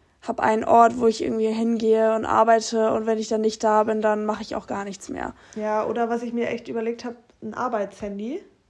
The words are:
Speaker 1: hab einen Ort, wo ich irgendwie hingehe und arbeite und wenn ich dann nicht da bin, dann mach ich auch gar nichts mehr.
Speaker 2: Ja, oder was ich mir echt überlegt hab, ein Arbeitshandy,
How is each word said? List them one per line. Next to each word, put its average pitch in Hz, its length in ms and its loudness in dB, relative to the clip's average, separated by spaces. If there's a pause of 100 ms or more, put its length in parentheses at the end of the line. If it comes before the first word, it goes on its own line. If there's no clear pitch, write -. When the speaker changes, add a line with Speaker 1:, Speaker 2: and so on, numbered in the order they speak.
(200)
Speaker 1:
hab 233 200 -8
einen 220 240 2
Ort, 233 360 6
wo 240 60 2
ich 226 180 2
irgendwie 220 220 0
hingehe 220 680 2
und 220 120 -2
arbeite 220 680 4
und 220 140 -2
wenn 226 120 0
ich 220 100 -6
dann 220 120 0
nicht 220 240 -2
da 214 200 4
bin, 220 180 -2
dann 214 240 0
mach 214 160 -4
ich - 120 -10
auch - 120 -8
gar 202 180 -6
nichts 196 240 -12
mehr. - 260 -8 (220)
Speaker 2:
Ja, 214 300 -2
oder 233 240 -2
was 233 120 -2
ich 233 120 -8
mir 233 160 -2
echt 233 180 -8
überlegt 233 380 -4
hab, 240 80 -10 (280)
ein 214 120 -10
Arbeitshandy, 214 840 -6 (300)